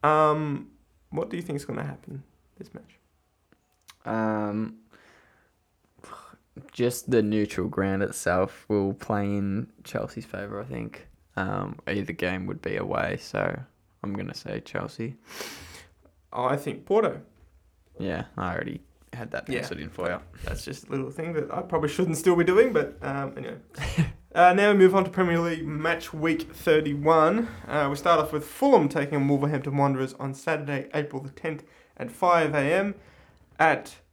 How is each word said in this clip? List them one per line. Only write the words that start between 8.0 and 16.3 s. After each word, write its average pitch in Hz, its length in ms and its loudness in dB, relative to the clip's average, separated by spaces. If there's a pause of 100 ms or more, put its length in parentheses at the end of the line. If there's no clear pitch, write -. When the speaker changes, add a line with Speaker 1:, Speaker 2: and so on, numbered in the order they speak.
Speaker 2:
itself - 680 0
will 98 260 2
play 101 300 -4
in 101 440 -4 (140)
Chelsea's - 440 -8
favour, 101 340 -10
I 113 40 -10
think. 117 440 -12 (280)
Um, 95 420 -4 (100)
either 95 240 -4
game 92 340 -4
would - 160 -8
be - 140 -4
away, - 400 -2
so 50 440 -4 (420)
I'm 101 120 -6
gonna 98 200 -8
say - 260 -10
Chelsea. - 560 -8 (1160)